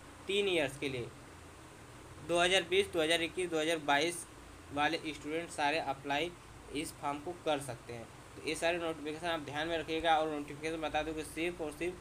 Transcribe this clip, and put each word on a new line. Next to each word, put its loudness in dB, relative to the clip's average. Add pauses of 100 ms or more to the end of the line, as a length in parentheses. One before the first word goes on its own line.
(280)
तीन 4
years 4
के -2
लिए -4 (1200)
दो 4
हज़ार 6
बीस, 4
दो 4
हज़ार 6
इक्कीस, -2
दो 2
हज़ार 4
बाईस 2 (480)
वाले 2
student -4
सारे 2
apply 0 (440)
इस -4
फॉर्म -2
को -8
कर 0
सकते -8
हैं। -10
तो -10
ये 0
सारे 2
notification -4
आप 0
ध्यान -2
में 2
रखिएगा। 4
और 4
notification -4
बता 0
दूँ -2
कि -4
सिर्फ -2
और -2
सिर्फ -4